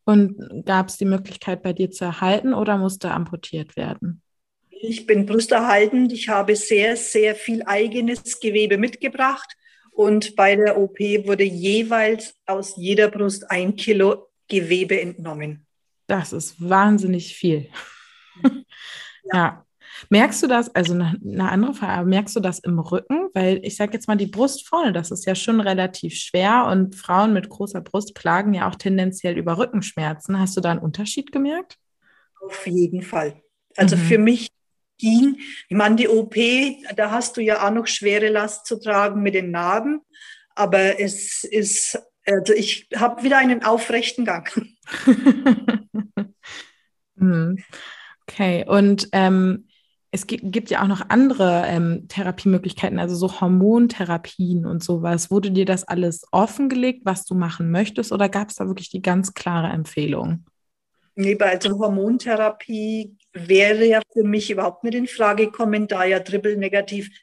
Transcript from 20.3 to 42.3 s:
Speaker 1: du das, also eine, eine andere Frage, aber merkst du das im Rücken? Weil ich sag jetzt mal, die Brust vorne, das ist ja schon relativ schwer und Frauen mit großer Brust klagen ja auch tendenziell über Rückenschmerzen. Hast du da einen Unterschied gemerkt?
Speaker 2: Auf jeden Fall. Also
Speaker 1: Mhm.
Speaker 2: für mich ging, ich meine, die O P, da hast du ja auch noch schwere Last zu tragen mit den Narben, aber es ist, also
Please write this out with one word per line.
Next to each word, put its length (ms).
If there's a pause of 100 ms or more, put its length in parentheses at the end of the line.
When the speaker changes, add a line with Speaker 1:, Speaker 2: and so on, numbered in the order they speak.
Speaker 1:
du 40
das, 280
also 200
eine, 300
eine 260
andere 240
Frage, 180
aber 160
merkst 280
du 40
das 180
im 200
Rücken? 560
Weil 280
ich 140
sag 180
jetzt 140
mal, 80
die 100
Brust 400
vorne, 260
das 180
ist 160
ja 80
schon 260
relativ 540
schwer 560
und 240
Frauen 380
mit 160
großer 320
Brust 340
klagen 400
ja 140
auch 60
tendenziell 640
über 200
Rückenschmerzen. 800
Hast 180
du 40
da 100
einen 100
Unterschied 520
gemerkt? 440 (640)
Speaker 2:
Auf 260
jeden 360
Fall. 400 (340)
Also 200
Speaker 1:
Mhm. 40
Speaker 2:
für 180
mich 300 (500)
ging, 400 (300)
ich 80
meine, 200
die 120
O 160
P, 580 (140)
da 140
hast 260
du 40
ja 260
auch 60
noch 140
schwere 420
Last 380
zu 120
tragen 440
mit 120
den 160
Narben, 500 (540)
aber 460
es 440
ist, 540 (280)
also 260